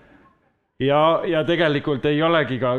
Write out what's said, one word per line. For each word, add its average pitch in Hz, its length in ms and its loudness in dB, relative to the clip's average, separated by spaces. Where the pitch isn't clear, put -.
Ja, 151 480 2
ja 156 160 0
tegelikult 151 640 -2
ei 147 160 0
olegi 151 320 0
ka 123 240 -2